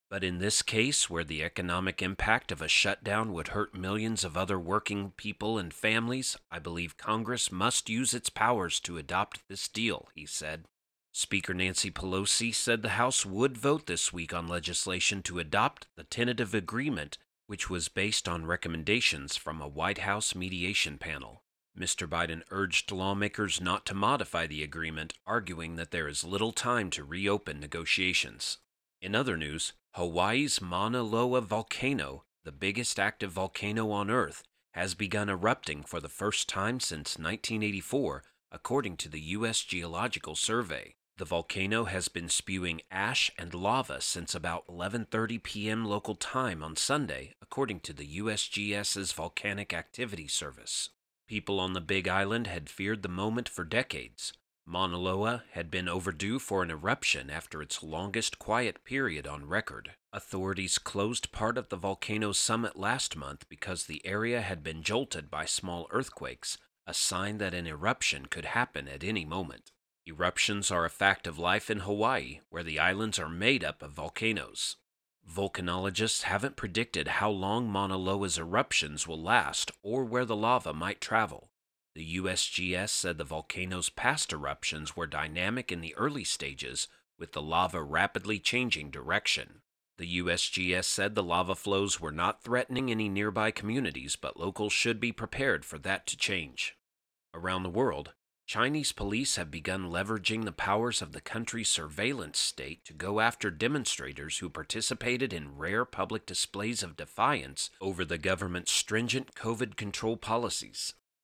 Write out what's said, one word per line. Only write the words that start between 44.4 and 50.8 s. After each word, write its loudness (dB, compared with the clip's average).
eleven -2
thirty 0
P -4
M 0
local 0
time -2
on -6
Sunday, 0
according -2
to -10
the -10
U -2
S 0
G 0
S's 0
Volcanic -4
Activity -6
Service. -4